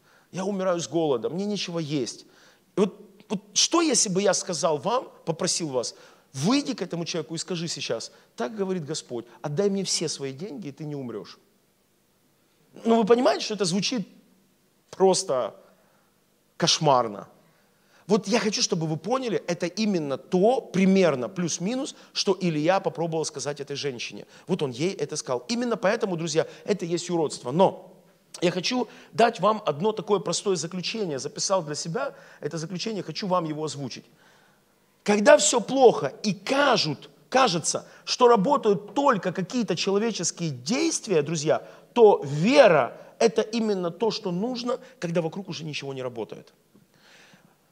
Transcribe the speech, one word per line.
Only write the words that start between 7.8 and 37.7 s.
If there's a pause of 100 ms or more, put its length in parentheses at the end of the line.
«Так
говорит
Господь, (160)
отдай
мне
все
свои
деньги,
и
ты
не
умрешь». (1500)
Ну,
вы
понимаете,
что
это
звучит (840)
просто (1040)
кошмарно. (800)
Вот
я
хочу,
чтобы
вы
поняли,
это
именно
то,
примерно,
плюс-минус, (180)
что
Илья
попробовал
сказать
этой
женщине. (220)
Вот
он
ей
это
сказал.
Именно
поэтому,
друзья, (160)
это
и
есть
юродство.
Но (480)
я
хочу (240)
дать
вам
одно
такое
простое
заключение.
Записал
для
себя (260)
это
заключение,
хочу
вам
его
озвучить. (1000)
Когда
все
плохо (100)
и
кажут, (180)
кажется, (200)